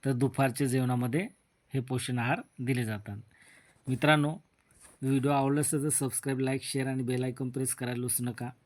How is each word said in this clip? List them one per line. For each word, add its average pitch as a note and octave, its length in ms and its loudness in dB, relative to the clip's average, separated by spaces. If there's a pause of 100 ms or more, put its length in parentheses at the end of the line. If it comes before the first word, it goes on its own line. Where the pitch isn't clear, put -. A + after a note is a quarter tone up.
तर C#3 80 2
दुपारच्या C3 540 2
जेवणामध्ये B2+ 600 0 (460)
हे C3+ 60 0
पोषण B2+ 380 -2
आहार C3 220 0 (180)
दिले B2 260 0
जातात. G#2 320 -6 (720)
मित्रांनो, D3 480 4 (680)
व्हिडिओ C3+ 280 2
आवडला C#3 300 2
असेल D3 240 0
तर D#3 40 0
सबस्क्राईब, C3+ 500 -2
लाईक, C3 240 0
शेअर C3+ 240 -2
आणि C3 160 -2
बेल B2+ 220 0
आयकॉन B2+ 260 -4
प्रेस C3 240 -2
करायला B2 280 -4
विसरू B2 240 -2
नका. A#2+ 240 -6 (160)